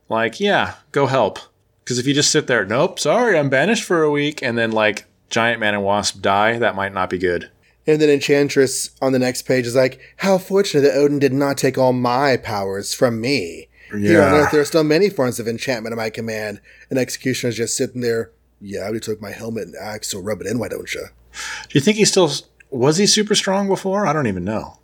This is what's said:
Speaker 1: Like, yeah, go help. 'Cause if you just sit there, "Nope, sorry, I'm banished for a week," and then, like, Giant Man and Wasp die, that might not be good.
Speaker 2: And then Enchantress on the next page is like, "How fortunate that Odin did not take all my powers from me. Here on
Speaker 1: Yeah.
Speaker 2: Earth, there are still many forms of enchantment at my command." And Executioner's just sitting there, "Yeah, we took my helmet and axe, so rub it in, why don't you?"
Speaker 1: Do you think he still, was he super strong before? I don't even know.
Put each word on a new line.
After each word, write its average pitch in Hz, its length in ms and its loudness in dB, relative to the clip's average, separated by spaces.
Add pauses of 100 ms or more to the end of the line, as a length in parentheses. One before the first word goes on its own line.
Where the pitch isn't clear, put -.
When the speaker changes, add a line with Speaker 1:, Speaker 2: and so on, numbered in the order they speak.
Speaker 1:
Like, 113 300 -2
yeah, 175 340 0 (180)
go 143 140 2
help. 123 320 0 (480)
'Cause 123 140 -4
if 123 80 -2
you 143 80 2
just 147 160 2
sit 147 160 0
there, 113 180 2
"Nope, 135 340 0
sorry, 202 380 2
I'm 143 120 2
banished 180 340 2
for 170 180 0
a 151 100 4
week," 147 300 -2
and 117 160 -2
then, 113 140 0
like, 107 340 2 (240)
Giant 117 300 0
Man 104 160 0
and 101 80 -2
Wasp 101 380 0
die, 104 360 4
that 104 180 0
might 98 180 -4
not 92 180 -2
be 92 80 -2
good. 87 300 -2 (360)
Speaker 2:
And 151 160 2
then 151 80 6
Enchantress 139 800 2 (120)
on 135 100 2
the 131 80 2
next 127 240 -2
page 131 240 0
is 120 80 -6
like, 131 240 2 (180)
"How 190 200 2
fortunate 190 440 0
that 139 140 4
Odin 143 240 2
did 135 140 2
not 139 240 0
take 135 200 0
all 127 160 4
my 123 440 2
powers 98 560 -6
from 117 280 0
me. 101 460 -4 (240)
Here 104 300 4
on 95 120 4
Speaker 1:
Yeah. 151 80 4
Speaker 2:
Earth, 139 100 2
there 151 100 2
are 143 40 0
still 160 180 2
many 160 260 2
forms 123 300 -2
of 110 80 -6
enchantment 113 460 -6
at 113 40 -6
my 110 120 -4
command." 107 500 -8 (300)
And 131 100 -2
Executioner's 123 580 -4
just 113 200 -4
sitting 127 240 -4
there, 117 300 -2 (280)
"Yeah, 98 320 -8
we 113 80 -4
took 107 220 -6
my 98 100 -12
helmet 110 360 -8
and 71 120 -18
axe, 107 300 -10
so 101 100 -8
rub 92 220 -6
it 92 60 -8
in, 117 120 -2
why 101 100 -4
don't - 240 -8
you?" - 120 -8 (640)
Speaker 1:
Do - 40 -
you 143 80 4
think 208 160 2
he 208 80 4
still, 170 260 4 (380)
was 139 280 2
he 208 80 4
super 208 300 2
strong 196 320 0
before? 190 380 -2
I 147 80 0
don't 147 140 0
even 90 180 -4
know. 95 380 -6